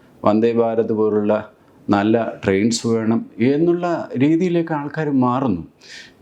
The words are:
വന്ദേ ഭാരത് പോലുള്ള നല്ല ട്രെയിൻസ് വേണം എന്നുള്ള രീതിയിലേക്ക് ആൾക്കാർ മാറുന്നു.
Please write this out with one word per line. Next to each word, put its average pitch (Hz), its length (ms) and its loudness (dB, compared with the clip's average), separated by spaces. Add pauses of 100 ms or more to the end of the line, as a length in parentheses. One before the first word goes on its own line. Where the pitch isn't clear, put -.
(280)
വന്ദേ 110 260 2
ഭാരത് 113 460 0
പോലുള്ള 107 340 2 (540)
നല്ല 107 300 2 (260)
ട്രെയിൻസ് 104 440 0
വേണം 113 320 0 (340)
എന്നുള്ള 170 320 0 (320)
രീതിയിലേക്ക് 165 560 2
ആൾക്കാർ 147 340 -6 (160)
മാറുന്നു. 123 400 0 (580)